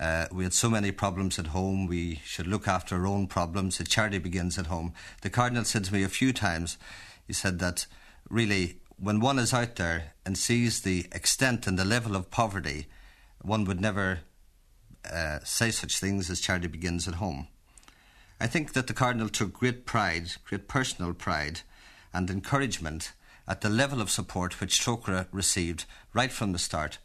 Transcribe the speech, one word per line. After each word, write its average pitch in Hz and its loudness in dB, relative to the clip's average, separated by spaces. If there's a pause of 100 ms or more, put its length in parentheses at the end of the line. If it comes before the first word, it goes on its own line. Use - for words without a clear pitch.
uh, 80 0
we 92 -2
had 90 0
so - 4
many 104 2
problems 95 0
at 85 -4
home, 95 0
we 85 -2
should - -6
look 95 0
after 92 0
our 90 2
own 98 2
problems, 90 0
that 87 -6
charity 107 4
begins 90 -2
at 90 -2
home. 85 -4 (260)
The - -6
Cardinal 120 2
said 107 0
to 92 -2
me 98 4
a 95 2
few 131 2
times, 85 0 (480)
he - -6
said 92 2
that 90 0 (440)
really 101 2 (180)
when 104 2
one 135 4
is 120 4
out 120 0
there 82 -2 (100)
and 95 -2
sees 120 2
the 92 0
extent - 2
and 92 2
the 95 2
level 110 2
of 92 -4
poverty, 80 -2 (560)
one 107 0
would 92 0
never, 95 0 (920)
uh, 78 -4
say - 2
such - -2
things 98 0
as 90 -4
charity 87 0
begins 85 -2
at 87 -4
home. 80 -4 (920)
I 117 4
think 147 0
that 127 2
the 110 -4
Cardinal 120 2
took 104 0
great 123 0
pride, 87 0 (120)
great - -6
personal 107 0
pride 80 -2 (540)
and 92 2
encouragement 95 -2 (340)
at 95 -4
the 110 0
level 131 2
of 101 -2
support 90 -2
which - 0
Trócaire 98 0
received 87 0 (280)
right 127 2
from 101 0
the 87 -2
start, 78 -2